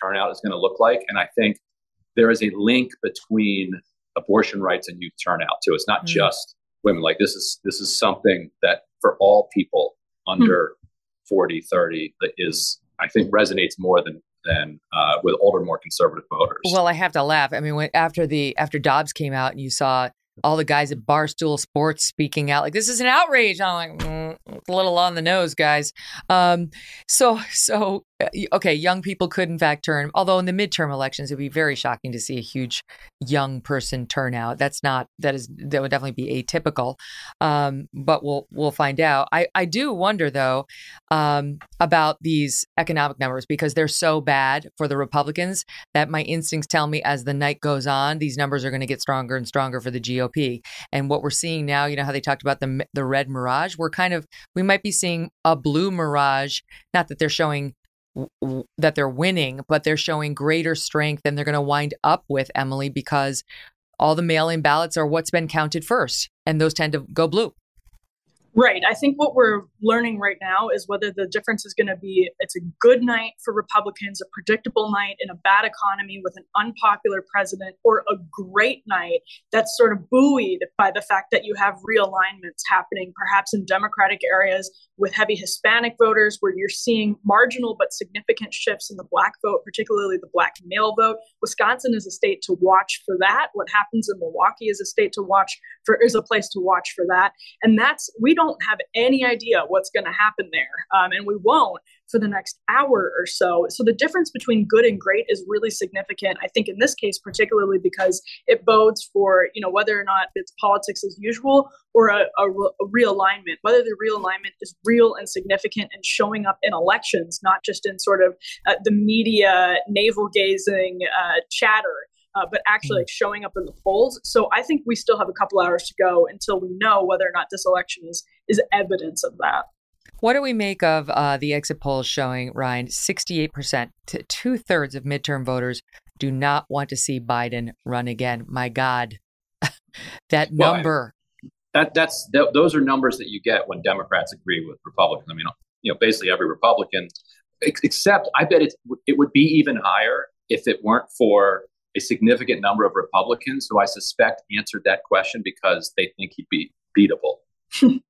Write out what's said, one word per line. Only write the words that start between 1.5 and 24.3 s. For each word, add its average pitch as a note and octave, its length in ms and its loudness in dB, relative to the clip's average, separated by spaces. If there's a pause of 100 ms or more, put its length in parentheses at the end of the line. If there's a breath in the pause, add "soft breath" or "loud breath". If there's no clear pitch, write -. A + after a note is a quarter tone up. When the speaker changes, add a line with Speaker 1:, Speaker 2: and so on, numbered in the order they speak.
Speaker 1:
there A2+ 120 8
is A2+ 140 2
a G#2 100 0
link A#2+ 380 2 (100)
between G2 800 -2 (380)
abortion - 440 2
rights F#2 280 -2
and F2 120 -16
youth F2 120 -10 (100)
turnout E2 400 -2
too. F2 100 2
It's - 140 -2
not G#2 160 -2
Speaker 2:
Mm. - 40 -10
Speaker 1:
just - 480 -2 (280)
women. F2 180 2
Like, D#2+ 180 0
this G2 160 0
is, - 280 -8
this G2 160 -6
is - 180 -6
something F#2+ 540 0 (100)
that F2+ 200 2 (180)
for - 220 2
all G2+ 320 6
people - 420 0 (320)
Speaker 3:
Hmm. F#2 140 2
Speaker 1:
under F2+ 320 4 (560)
forty, E2 320 0
thirty, E2 580 -2
that - 180 -4
is, - 440 -4 (180)
I E2+ 80 0
think, G2 240 0
resonates F#2 480 2
more F2+ 240 4
than, D#2 180 -12 (240)
than, D2+ 340 -4 (120)
uh, D2+ 320 2
with F2 160 2
older, G2+ 220 4
more E2 180 -4
conservative D#2+ 500 -2
voters. - 320 -2 (100)
Speaker 2:
Well, F3+ 160 2
I F3 60 2
have E3 200 -2
to C#3+ 100 0
laugh. D3 300 0
I A#2+ 80 -4
mean, D3+ 140 -4
when, D3+ 180 -2
after E3 340 0
the, C#3+ 300 -2
after D3+ 200 -2
Dobbs D3 360 0
came C#3+ 200 -6
out C3 180 -2
and C3+ 100 -12
you C3 80 -8
saw B2+ 400 0 (340)
all D3+ 140 2
the D#3 80 0
guys D3 260 0
at C3+ 80 -8
Barstool D3+ 600 0
Sports D3+ 440 -2
speaking D3 480 -2
out, C#3+ 120 2
like, D3 100 -4
"This G#3+ 160 -2
is A#3+ 100 -4
an B3 80 0
outrage." B3+ 540 2
I'm F3 300 -2
like, D#3+ 80 -12
"Mm, D#3+ 380 -6 (100)